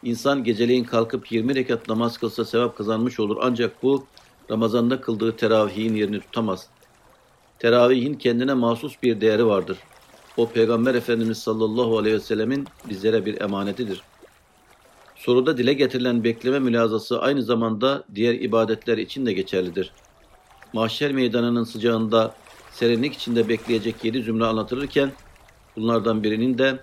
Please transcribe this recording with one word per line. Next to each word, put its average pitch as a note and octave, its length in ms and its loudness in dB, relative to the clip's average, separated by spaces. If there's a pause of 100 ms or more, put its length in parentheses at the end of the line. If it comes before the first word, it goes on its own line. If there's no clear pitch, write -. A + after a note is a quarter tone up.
İnsan B2+ 420 -2
geceleyin A#2+ 400 2
kalkıp A#2 480 -2
yirmi A2+ 220 0
rekat B2+ 340 -2
namaz A#2 300 -2
kılsa A2+ 260 -4
sevap A#2 320 -2
kazanmış A2 440 -2
olur G#2+ 200 0
ancak A#2+ 420 -2
bu C3+ 240 0 (440)
Ramazan'da A#2 500 2
kıldığı A2+ 360 -2
teravihin A2 580 2
yerini G#2 260 -2
tutamaz. G#2 460 -6 (920)
Teravihin B2 560 4
kendine B2+ 400 0
mahsus A#2+ 480 -2
bir A2+ 180 2
değeri A2 260 4
vardır. G2 320 0 (580)
O A#2 120 2
Peygamber A#2 460 2
Efendimiz A2+ 440 0
sallallahu A2 600 0
aleyhi G#2+ 180 2
ve G2+ 40 0
sellemin A#2 460 -2 (220)
bizlere G#2 380 0
bir G#2 140 -6
emanetidir. G2 600 -4 (1120)
Soruda B2+ 420 2
dile B2+ 140 2
getirilen B2+ 520 0
bekleme B2 340 0
mülazası A#2 640 0
aynı C3+ 220 0
zamanda A2+ 640 0 (100)
diğer A2+ 200 2
ibadetler A2 640 0
için B2 280 -6
de A2 60 0
geçerlidir. F#2 600 -4 (800)
Mahşer A2+ 400 -2
meydanının A#2+ 520 0
sıcağında A2+ 720 0 (360)
serinlik A#2+ 440 0
içinde A#2 340 0
bekleyecek A2+ 560 -2
yedi A#2 180 -2
zümre A2+ 220 -2
anlatılırken C3 680 -2 (640)
bunlardan A2 460 0
birinin A2+ 360 0
de C3 240 2